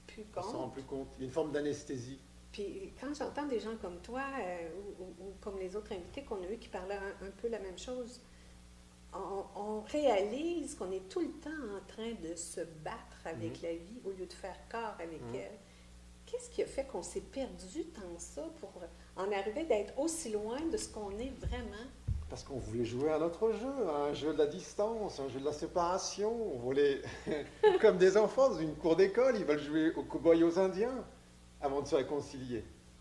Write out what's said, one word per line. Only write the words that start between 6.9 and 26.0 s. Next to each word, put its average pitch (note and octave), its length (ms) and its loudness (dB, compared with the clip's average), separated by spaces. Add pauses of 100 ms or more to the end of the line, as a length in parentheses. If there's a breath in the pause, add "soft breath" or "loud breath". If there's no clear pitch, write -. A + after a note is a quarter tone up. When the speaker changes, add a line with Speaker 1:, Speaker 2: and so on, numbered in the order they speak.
Speaker 1:
un, G3 300 -8
un G3 40 -10 (120)
peu A#3+ 60 -2
la A3 100 -2
même F#3+ 200 -8
chose, B3 420 -8 (920 loud breath)
on, F#3+ 300 -4 (140)
on G#3+ 240 -2
réalise C4+ 920 2
qu'on - 180 -6
est F#4+ 160 -6
tout F#4 120 -4
le D4+ 100 0 (100)
temps D4+ 100 -8
en A3+ 360 -8
train A3+ 240 -6 (120)
de E3 120 -6
se - 260 -8 (240)
battre - 400 -10
avec E3 340 -6
Speaker 2:
Mhm. - 40 -10
Speaker 1:
la E3+ 100 -2
vie F3+ 320 -8
au G3 60 -4
lieu F#3 160 -8
de F3 60 -16
faire F3+ 240 -10 (140)
corps A3+ 280 -4
avec E3 240 -8
Speaker 2:
Mhm. A#2+ 120 -8
Speaker 1:
elle. - 240 -8 (680 loud breath)
Qu'est-ce - 240 -8
qui - 120 -2
a - 40 2
fait - 180 -4
qu'on G3+ 180 -6
s'est F3+ 200 -6
perdu F#3 600 -8 (100)
tant F3 240 -10
ça - 240 -10 (180)
pour F#3+ 100 -10 (460 loud breath)
en G3 160 0
arriver G#3+ 320 -2
d'être G#3 340 0
aussi D4 320 -2
loin G#3+ 300 -2 (100)
de A3+ 60 0
ce - 120 -4
qu'on G#3 300 -8
est C4 200 -6
vraiment ? A3+ 480 -6 (420)
Speaker 2:
Parce - 160 -8
qu'on C3+ 140 -6
voulait A2+ 260 -2
jouer B2 260 0
à D#3 80 4
notre E3+ 340 2
jeu, A#3 360 -2
à C#3+ 160 2
un D3 100 2
jeu D3+ 200 -2
de D3 40 4
la D3+ 80 6
distance, G3+ 760 -2
un C3+ 80 -4
jeu C3 120 -6
de C#3 60 -4
la D3 80 2
séparation. F#3 760 0 (240)